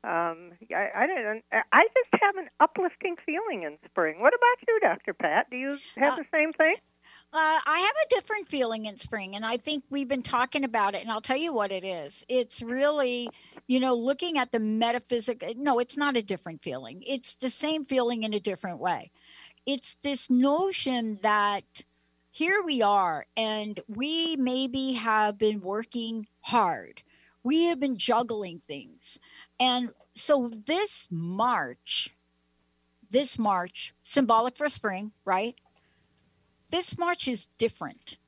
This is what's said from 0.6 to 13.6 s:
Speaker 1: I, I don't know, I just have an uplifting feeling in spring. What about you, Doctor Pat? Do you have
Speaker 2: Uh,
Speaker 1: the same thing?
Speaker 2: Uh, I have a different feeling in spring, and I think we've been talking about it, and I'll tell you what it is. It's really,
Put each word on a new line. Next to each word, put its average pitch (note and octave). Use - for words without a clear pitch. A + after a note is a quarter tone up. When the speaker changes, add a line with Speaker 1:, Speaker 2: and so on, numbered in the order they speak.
Speaker 1:
I, F#3+
I A#3
don't E4+
know, A3
I D#4
just -
have G4+
an E4+
uplifting F4+
feeling E4
in D3+
spring. D#3+
What C#4+
about A#4+
you, A4+
Doctor F#3+
Pat? E3+
Do B3
you C#4
have C4+
Speaker 2:
Uh, -
Speaker 1:
the D#4+
same D#4
thing? D#4+
Speaker 2:
Uh, D#4
I D4+
have G4+
a B4
different G#4
feeling A3+
in G3+
spring, G3
and G#3
I A#3
think D4+
we've C#4
been C4
talking C4
about G#3+
it, F#3+
and A3+
I'll A3
tell C4
you E4
what G3+
it F#3
is. F3
It's B3
really, B3+